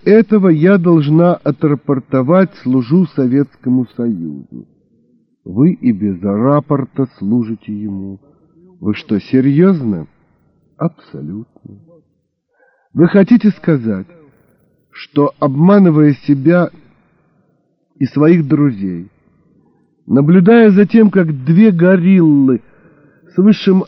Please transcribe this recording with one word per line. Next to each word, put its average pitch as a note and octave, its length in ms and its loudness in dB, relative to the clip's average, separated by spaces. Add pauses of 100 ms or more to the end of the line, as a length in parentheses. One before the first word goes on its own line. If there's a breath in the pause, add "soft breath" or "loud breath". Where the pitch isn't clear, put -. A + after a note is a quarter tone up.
этого G#3 440 2
я F3 300 2
должна E3 560 2
отрапортовать: C#3+ 1200 -2
"Служу C3 500 -2
Советскому C3 800 -4 (100)
Союзу". D#2+ 720 -10 (760)
Вы B2 300 0
и B2+ 180 -4
без F#2+ 300 -6
рапорта C3+ 840 -4 (120)
служите A2 540 -6
ему. G2 480 -12 (600)
Вы G#2 140 -6
что, G2+ 260 -6
серьезно? C3+ 880 -2 (680)
Абсолютно. G#2 1040 -14 (1120)
Вы D#3 140 2
хотите G3+ 440 2
сказать, A2+ 560 -4 (840)
что, - 480 -4
обманывая D3+ 760 2 (120)
себя D3+ 440 0 (1300)
и C#3 80 -4
своих D3+ 420 0
друзей, G2+ 600 -4 (960)
наблюдая F#3 640 4
за G3 160 4
тем, A3 240 2
как D#3 340 -2
две F3+ 260 2
гориллы E3+ 920 2 (720 soft breath)
с - 40 -20
высшим F#3+ 520 2